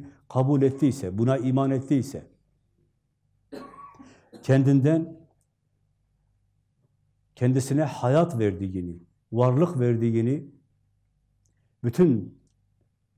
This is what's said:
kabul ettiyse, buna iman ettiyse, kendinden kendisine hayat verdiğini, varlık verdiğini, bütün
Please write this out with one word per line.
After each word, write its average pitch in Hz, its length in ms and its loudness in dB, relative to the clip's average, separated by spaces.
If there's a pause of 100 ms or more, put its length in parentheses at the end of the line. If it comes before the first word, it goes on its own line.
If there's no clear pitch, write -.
(300)
kabul 131 320 2
ettiyse, 131 560 0
buna 127 200 2
iman 135 340 0
ettiyse, 135 560 -4 (2250)
kendinden 139 760 2 (2250)
kendisine 131 480 0
hayat 147 560 0
verdiğini, 92 600 -4 (320)
varlık 127 480 2
verdiğini, 117 720 0 (1300)
bütün 120 560 0 (800)